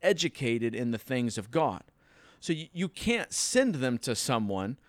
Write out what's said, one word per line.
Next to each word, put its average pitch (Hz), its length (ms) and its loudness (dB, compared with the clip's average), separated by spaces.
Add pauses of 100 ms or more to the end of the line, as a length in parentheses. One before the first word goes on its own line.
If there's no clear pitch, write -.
educated 127 720 0
in 120 160 -2
the 113 80 -2
things 120 400 -2
of 107 120 -8
God. 127 320 0 (580)
So 180 120 -2
y-, 160 200 -4
you 175 160 -2
can't - 440 -2
send 247 440 2
them 127 220 0
to 123 160 -4
someone 107 640 -2 (100)